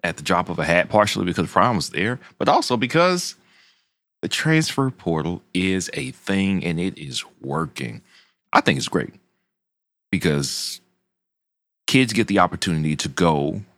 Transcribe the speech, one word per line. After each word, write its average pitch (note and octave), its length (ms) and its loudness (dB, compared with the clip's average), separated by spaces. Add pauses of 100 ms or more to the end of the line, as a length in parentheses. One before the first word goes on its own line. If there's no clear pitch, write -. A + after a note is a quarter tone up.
at E2+ 140 -4
the D#2 60 -16
drop F2+ 260 0
of E2+ 100 -4
a D#2 60 0
hat, E2+ 240 2
partially G#2 360 2
because F2 240 -2
Prime A2 280 4
was - 140 -4
there, A2 280 -2 (180)
but G#2 120 0
also F3 260 2
because E3+ 600 0 (840)
the - 60 -6
transfer D#3 640 0
portal E2 500 -2 (120)
is F#2 400 0
a B2+ 180 -8
thing G2 520 0
and E2 160 -2
it F#2 180 -4
is C#2+ 260 -10 (180)
working. C#2 600 -6 (500)
I - 100 4
think D2+ 160 2
it's - 120 -6
great - 240 -4 (1000)
because D2 720 -2 (1040)
kids C3 260 4
get A2 140 2
the G2 120 4
opportunity D#2+ 580 2
to - 120 -6
go D#2+ 520 2 (160)